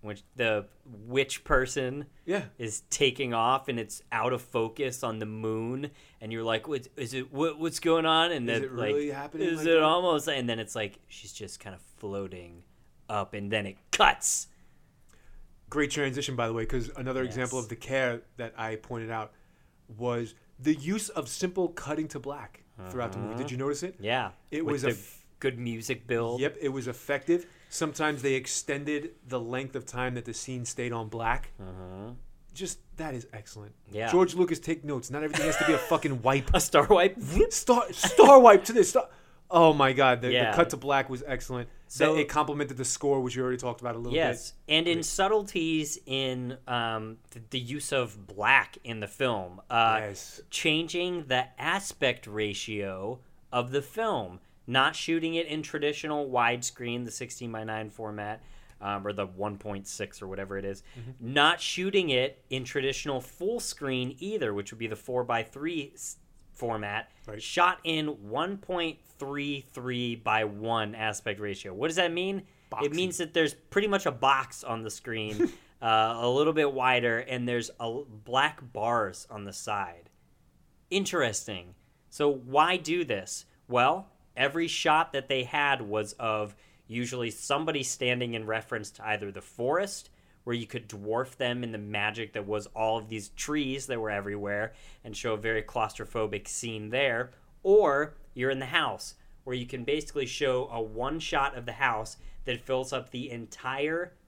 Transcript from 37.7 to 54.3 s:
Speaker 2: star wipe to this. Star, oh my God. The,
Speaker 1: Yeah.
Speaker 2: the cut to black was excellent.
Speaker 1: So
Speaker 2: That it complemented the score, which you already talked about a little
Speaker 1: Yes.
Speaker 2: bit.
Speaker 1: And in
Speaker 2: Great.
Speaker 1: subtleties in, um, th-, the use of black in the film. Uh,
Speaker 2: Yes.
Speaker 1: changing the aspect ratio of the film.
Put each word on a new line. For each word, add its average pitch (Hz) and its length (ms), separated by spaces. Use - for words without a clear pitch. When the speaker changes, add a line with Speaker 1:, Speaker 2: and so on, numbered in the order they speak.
Speaker 2:
star 339 480
wipe 214 260
to 220 80
this. 220 160
Star, - 200
oh 165 220
my 135 200
God. 127 280
The, 123 100
Speaker 1:
Yeah. 120 200
Speaker 2:
the 101 40
cut 170 160
to 147 60
black 135 320
was 127 180
excellent. 123 420
Speaker 1:
So 151 260
Speaker 2:
That 151 60
it 147 80
complemented 147 480
the 131 60
score, 139 380
which 123 140
you 127 80
already 127 140
talked 123 220
about 120 160
a 113 40
little 120 160
Speaker 1:
Yes. 139 360
Speaker 2:
bit. 151 80
Speaker 1:
And 165 120
in 170 100
Speaker 2:
Great. 160 80
Speaker 1:
subtleties 185 1000
in, 127 520
um, 113 500
th-, 117 180
the 127 100
use 135 340
of 117 340
black 107 560
in 113 180
the 101 60
film. 98 600
Uh, 113 320
Speaker 2:
Yes. 101 480
Speaker 1:
changing 170 800
the 127 200
aspect 151 640
ratio 104 920
of 123 180
the 139 100
film. 143 580